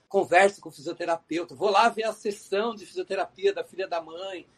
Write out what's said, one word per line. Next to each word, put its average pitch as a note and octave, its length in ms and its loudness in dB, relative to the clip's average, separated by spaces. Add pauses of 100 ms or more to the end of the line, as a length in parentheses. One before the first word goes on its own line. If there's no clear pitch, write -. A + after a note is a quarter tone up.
converso G3 540 4
com E3 80 -16
o - 20 -16
fisioterapeuta, E3 840 -4
vou D#3 140 0
lá G3+ 200 6
ver A3 140 -4
a A3 100 -2
sessão G#3+ 640 -4
de F#3+ 100 -16
fisioterapia F#3 680 -2
da E3 100 -6
filha F#3 240 -8
da E3+ 140 -4
mãe, E3+ 440 -12 (120)